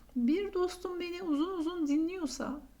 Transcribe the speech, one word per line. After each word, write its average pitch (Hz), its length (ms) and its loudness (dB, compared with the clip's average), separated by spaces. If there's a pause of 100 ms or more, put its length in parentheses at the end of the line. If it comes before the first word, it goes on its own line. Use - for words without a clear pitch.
(160)
Bir 330 360 2
dostum 359 480 0
beni 349 220 -4
uzun 339 360 2
uzun 330 280 0
dinliyorsa, 311 760 0 (200)